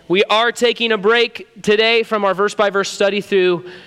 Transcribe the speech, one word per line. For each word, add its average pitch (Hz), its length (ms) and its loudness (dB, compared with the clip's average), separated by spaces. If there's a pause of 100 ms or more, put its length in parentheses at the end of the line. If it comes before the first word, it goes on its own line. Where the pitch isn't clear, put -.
We 190 140 2
are 226 300 0
taking 233 400 0
a 214 40 -2
break 226 640 -2
today 220 400 2
from 214 220 -2
our 190 100 2
verse-by-verse 196 560 -2
study 202 300 -2
through 180 500 0 (180)